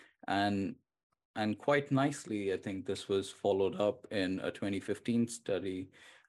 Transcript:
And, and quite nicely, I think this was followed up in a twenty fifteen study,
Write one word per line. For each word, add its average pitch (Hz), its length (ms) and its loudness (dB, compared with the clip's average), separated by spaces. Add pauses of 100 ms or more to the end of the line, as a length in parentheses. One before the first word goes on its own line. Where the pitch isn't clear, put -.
(260)
And, 98 500 2 (580)
and 104 240 0
quite 143 340 2
nicely, 120 640 0
I - 20 -2
think 95 300 -6
this 95 200 -4
was 98 240 0
followed 95 480 2
up 104 320 0
in 95 320 0
a 87 80 -2
twenty 98 300 -2
fifteen 117 480 0
study, 92 640 -4 (380)